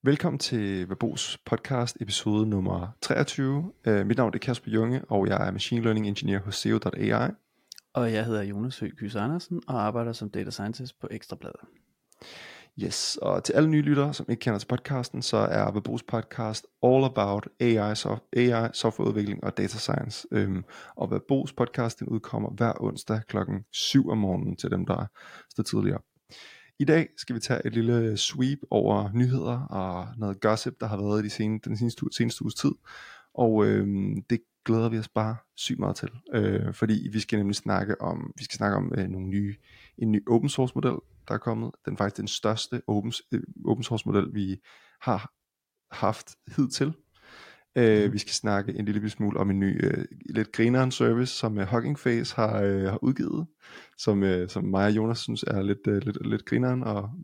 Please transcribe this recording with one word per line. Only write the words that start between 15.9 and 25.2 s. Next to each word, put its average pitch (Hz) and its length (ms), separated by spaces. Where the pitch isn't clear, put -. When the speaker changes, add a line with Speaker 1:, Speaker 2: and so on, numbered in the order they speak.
Speaker 1:
podcast 113 640
all 131 200
about 104 440
A 110 300
I, - 20
sof-, 104 440
A 120 300
I, - 60
softwareudvikling 107 720
og 101 120
data 98 220
science. - 540
Øhm, 98 320
og - 140
Verbos 135 420
podcast, 120 480
den - 80
udkommer 110 420
hver 113 220
onsdag 110 460
klokken 98 440
syv - 360
om 113 100
morgenen 95 380
til - 140
dem, 92 160
der 92 200